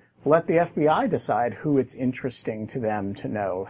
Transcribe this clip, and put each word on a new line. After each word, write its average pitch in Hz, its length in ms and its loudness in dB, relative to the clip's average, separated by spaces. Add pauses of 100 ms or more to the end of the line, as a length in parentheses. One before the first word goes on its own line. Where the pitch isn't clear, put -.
(260)
let 160 220 4
the 165 100 4
F 170 160 0
B 151 140 4
I 196 180 4
decide 120 480 0
who 147 240 2
it's 123 160 0
interesting 123 720 -4
to 131 140 -8
them 104 340 -2
to - 140 -6
know 98 420 -2